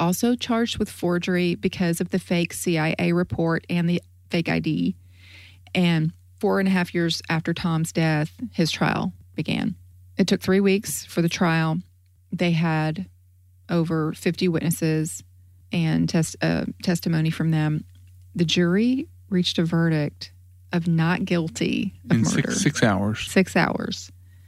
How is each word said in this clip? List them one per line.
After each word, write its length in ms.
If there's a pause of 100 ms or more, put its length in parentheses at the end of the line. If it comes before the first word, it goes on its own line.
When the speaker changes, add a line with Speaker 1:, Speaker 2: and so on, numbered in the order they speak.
Speaker 1:
also 340
charged 440
with 120
forgery 640
because 460
of 100
the 80
fake 340
C 260
I 200
A 140
report 580
and 180
the 140 (280)
fake 180
I 100
D. 380 (800)
And 380 (280)
four 180
and 100
a 40
half 220
years 360
after 240
Tom's 380
death, 400 (200)
his 180
trial 420 (220)
began. 420 (420)
It 80
took 160
three 180
weeks 460
for 160
the 60
trial. 500 (540)
They 200
had 560 (600)
over 460
fifty 340
witnesses 720 (480)
and 380
test-, 340
uh, 220 (180)
testimony 480
from 220
them. 320 (500)
The 100
jury 600 (220)
reached 300
a 60
verdict 680 (400)
of 160
not 360
guilty 720 (120)
of 100
Speaker 2:
In 60
Speaker 1:
murder. 120
Speaker 2:
six, 280
six 200
hours. 380 (100)
Speaker 1:
Six 260
hours. 540 (380)